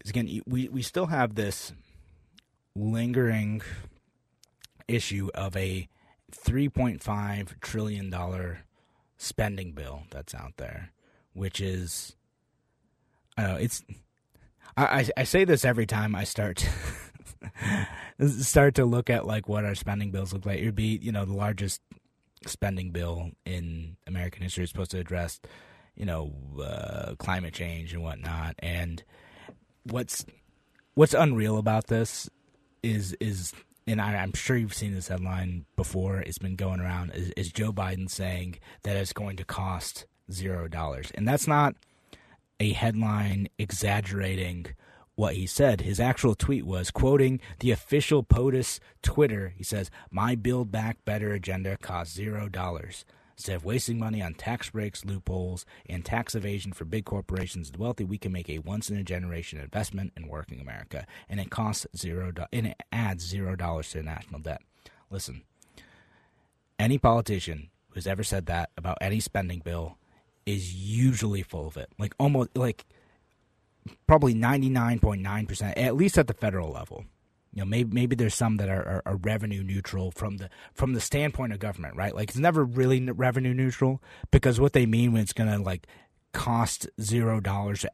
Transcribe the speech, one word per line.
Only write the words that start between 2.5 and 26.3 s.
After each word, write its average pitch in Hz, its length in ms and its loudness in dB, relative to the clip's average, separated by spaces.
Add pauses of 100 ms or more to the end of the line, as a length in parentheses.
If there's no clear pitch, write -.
lingering 110 840 2 (1300)
issue 98 480 -2
of 98 220 -4
a 95 320 -4 (420)
three 135 380 0
point 127 340 0
five 101 560 -4
trillion 104 500 -4
dollar 90 500 -6 (580)
spending 95 560 -4
bill 71 380 -10
that's 69 240 -12
out - 220 -12
there, - 340 -12 (420)
which 95 260 -4
is, 92 560 -4 (1200)
I 113 40 0
don't 98 120 0
know, 80 40 -2
it's, 107 260 -2 (920)
I, 131 80 4
I, 123 320 2
I 127 60 2
say 185 220 4
this 156 200 6
every 117 220 4
time 107 280 0
I 98 100 -2
start 104 320 -2
to - 120 2 (840)
<laughs> - 800 0
start 139 460 6
to 135 100 6
look 120 240 2
at, 117 160 2
like, 107 240 -2
what 104 160 0
our 101 100 -2
spending 101 360 -4
bills 95 200 -4
look 95 140 -6
like. 98 140 -2
It 101 60 -2
would 110 100 -2
be, 110 260 0
you 113 100 -2
know, 101 140 0
the 95 80 -2
largest 101 480 -2 (640)
spending 92 460 -4
bill 85 400 -4 (140)
in 82 520 -6 (100)
American 90 360 -6
history 92 200 -4
is 87 60 -4
supposed 92 220 -6
to 92 80 -4
address, 87 420 -4 (540)
you - 100 -8
know, 80 260 -2 (320)